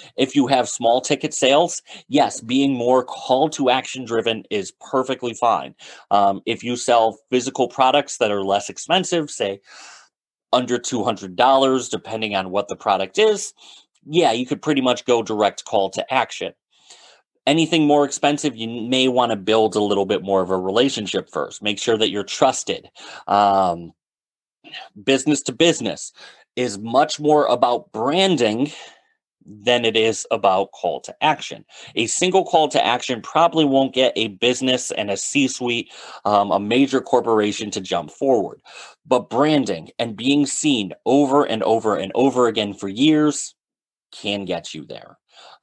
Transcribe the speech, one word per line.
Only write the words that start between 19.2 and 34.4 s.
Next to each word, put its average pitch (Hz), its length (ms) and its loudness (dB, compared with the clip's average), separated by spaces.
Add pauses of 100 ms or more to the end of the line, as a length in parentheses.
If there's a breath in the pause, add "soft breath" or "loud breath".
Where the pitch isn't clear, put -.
build 107 400 2
a 107 80 2
little 101 220 2
bit 95 180 -2
more 95 180 0
of 87 80 -4
a 92 80 0
relationship 98 720 -2
first. - 320 -8
Make 104 180 -4
sure 113 180 0
that 107 120 0
you're 180 140 -6
trusted. - 640 -2 (380 loud breath)
Um, 95 640 2 (1120 loud breath)
business 135 400 2
to 131 100 -6
business 117 600 0 (440 loud breath)
is 113 200 -4
much 123 420 0
more 151 260 4
about 123 460 0
branding 135 800 0 (760 loud breath)
than 117 400 0
it 113 100 0
is 110 340 0
about 98 440 0
call - 260 -6
to - 240 -16
action. - 400 -2 (320 loud breath)
A 113 120 -2
single 185 360 0
call 156 240 2
to - 180 0
action 120 360 -2
probably 165 420 2
won't 135 300 2
get 127 240 2
a 110 100 0
business 123 640 -2